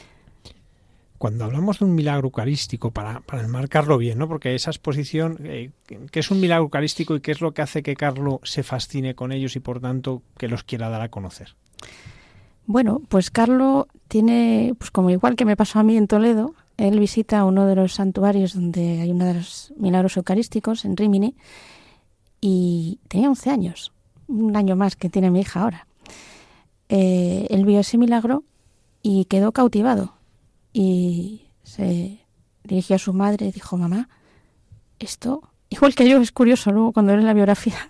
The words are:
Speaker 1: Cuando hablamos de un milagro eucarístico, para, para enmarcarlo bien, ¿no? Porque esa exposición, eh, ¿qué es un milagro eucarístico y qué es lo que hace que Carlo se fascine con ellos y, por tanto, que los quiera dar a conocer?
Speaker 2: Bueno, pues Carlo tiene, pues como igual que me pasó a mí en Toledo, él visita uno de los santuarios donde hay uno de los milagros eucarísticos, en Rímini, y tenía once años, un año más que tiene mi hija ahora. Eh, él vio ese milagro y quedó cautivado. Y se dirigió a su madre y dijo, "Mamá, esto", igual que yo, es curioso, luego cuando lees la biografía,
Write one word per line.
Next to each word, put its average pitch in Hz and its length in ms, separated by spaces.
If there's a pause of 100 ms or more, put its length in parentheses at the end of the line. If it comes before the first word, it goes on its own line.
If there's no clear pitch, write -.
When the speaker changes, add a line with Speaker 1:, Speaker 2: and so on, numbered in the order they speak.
(1160)
Speaker 1:
Cuando 110 280
hablamos 165 340
de 202 60
un 180 100
milagro 143 320
eucarístico, 123 640
para, 110 300
para 120 220
enmarcarlo 139 540
bien, 117 220
¿no? 156 80
Porque 143 260
esa 131 160
exposición, 156 760
eh, 135 260 (400)
¿qué 160 80
es 147 100
un 196 100
milagro 170 260
eucarístico 151 500
y 139 60
qué 156 100
es 147 100
lo 160 140
que 151 80
hace 147 180
que 143 140
Carlo 139 480
se - 180
fascine 131 540
con 127 160
ellos 135 240
y, 131 40
por 123 200
tanto, 127 420 (160)
que 123 100
los 117 160
quiera 113 260
dar 110 120
a 113 80
conocer? - 460 (1120)
Speaker 2:
Bueno, 226 420
pues 190 220
Carlo 262 560 (200)
tiene, 226 720
pues - 140
como 185 180
igual 226 260
que 240 100
me 208 120
pasó 214 220
a 214 40
mí 220 140
en 214 100
Toledo, 226 460 (240)
él 208 220
visita 208 460
uno 190 200
de 196 100
los 185 180
santuarios 196 600
donde 170 480
hay 170 80
uno 175 160
de 180 100
los - 400
milagros 185 420
eucarísticos, 220 680
en 196 120
Rímini, 208 380 (1080)
y 180 640
tenía 233 220
once 262 200
años, 185 420 (360)
un 220 280
año 196 200
más 190 200
que 180 140
tiene 185 220
mi 180 80
hija 190 240
ahora. 196 240 (1000)
Eh, 185 600
él 196 160
vio 202 140
ese 208 180
milagro 240 460 (580)
y 196 240
quedó 196 260
cautivado. 220 600 (600)
Y 180 720 (160)
se 185 560 (440)
dirigió 190 340
a - 20
su 190 140
madre 202 340
y 185 40
dijo, - 260
"Mamá, 180 320 (880)
esto", 262 420 (280)
igual - 260
que 247 120
yo, 262 140
es 226 100
curioso, 240 400
luego 220 220
cuando 202 220
lees 214 100
la 220 80
biografía, 202 420 (140)